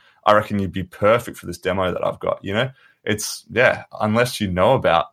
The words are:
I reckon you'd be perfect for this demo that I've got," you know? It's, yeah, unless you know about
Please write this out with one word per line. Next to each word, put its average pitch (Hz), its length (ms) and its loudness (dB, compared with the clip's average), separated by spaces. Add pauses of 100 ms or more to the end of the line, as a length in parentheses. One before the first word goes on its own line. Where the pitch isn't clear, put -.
(280)
I 104 60 6
reckon 107 260 2
you'd 95 140 -2
be 92 100 -6
perfect - 560 0
for 90 80 -14
this 87 100 -10
demo 92 340 -2
that - 140 -4
I've 85 140 -4
got," - 240 -4
you 98 100 -6
know? 127 160 -2 (340)
It's, - 460 -6
yeah, 113 360 2 (140)
unless 110 400 0
you 107 120 -2
know 92 220 4
about 82 400 2